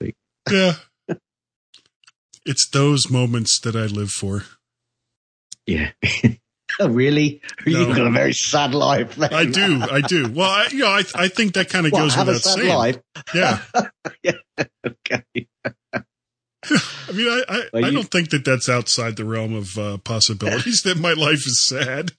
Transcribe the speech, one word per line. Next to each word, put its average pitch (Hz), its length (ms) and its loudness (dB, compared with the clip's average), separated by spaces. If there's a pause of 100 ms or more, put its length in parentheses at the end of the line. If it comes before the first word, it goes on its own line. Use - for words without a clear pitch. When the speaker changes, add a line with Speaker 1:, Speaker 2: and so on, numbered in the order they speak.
Speaker 1:
think. - 140 -8 (360)
Speaker 2:
Yeah. 190 220 4 (1700)
It's - 240 0
those 143 400 2
moments 120 540 0
that 113 140 -2
I 110 80 0
live 104 240 -4
for. 101 340 -4 (1200)
Speaker 1:
Yeah. 78 260 -2 (120)
<laughs> - 280 0 (480)
Oh, 165 100 4
really? 143 500 2 (280)
Speaker 2:
No. 165 140 2
Speaker 1:
You've 147 140 2
got 120 120 2
a 117 40 2
very 131 220 2
sad 143 400 0
life, 135 420 0
then. 147 160 -2
Speaker 2:
I 160 140 2
do. 165 380 2
I 139 180 0
do. 143 300 0
Well, 180 180 0
I, 208 220 2
you 269 80 -2
know, 247 80 2
I, 196 160 2 (100)
I 180 140 0
think 196 260 0
that 185 160 0
kinda 170 220 2
Speaker 1:
What, 185 80 4
Speaker 2:
goes 147 160 2
Speaker 1:
have 175 120 2
a 127 40 4
Speaker 2:
without 120 100 0
Speaker 1:
sad 190 180 0
Speaker 2:
saying. 180 160 2
Speaker 1:
life? 123 220 2 (380)
Speaker 2:
Yeah. 147 240 2 (160)
Speaker 1:
<laughs> 240 140 0 (340)
Yeah. - 80 2 (560)
Okay. - 360 -6 (400)
Speaker 2:
<laughs> - 300 -12
I - 1200 -6
mean, 226 140 0
I, 240 200 0
I, 220 140 -4 (100)
Speaker 1:
Well, 113 140 0
Speaker 2:
I 156 40 0
Speaker 1:
you - 40 0
Speaker 2:
don't 254 160 -2
think 175 220 0
that 143 120 2
that's 131 260 2
outside 117 480 0
the 110 80 -6
realm 110 280 -4
of, 101 240 -8
uh, 104 220 -4
possibilities 113 840 -2
that 185 140 0
my 170 160 2
life 151 320 2
is 127 180 0
sad. 135 560 -2